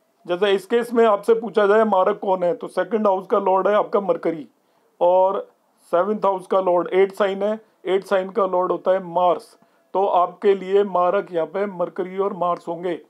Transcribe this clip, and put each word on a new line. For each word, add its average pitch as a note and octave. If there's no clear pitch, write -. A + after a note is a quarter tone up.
जैसे F3+
इस G3
केस A#3
में A#3
आपसे G3+
पूछा A3
जाए G#3+
मारक G3
कौन F#3
है, F3
तो E3+
Second G#3
House F#3+
का G#3+
Lord F#3+
है G#3
आपका G3+
Mercury, E3
और F#3
Seventh F#3+
House F#3
का G3
Lord F3
eight F#3+
sign G3
है, G#3+
eight F#3
sign F#3+
का G3
Lord F3+
होता F3
है F#3
Mars। F3
तो F#3+
आपके F3+
लिए F#3+
मारक F3+
यहाँ D#3+
पे F#3+
Mercury F3
और G3
Mars F3
होंगे। F3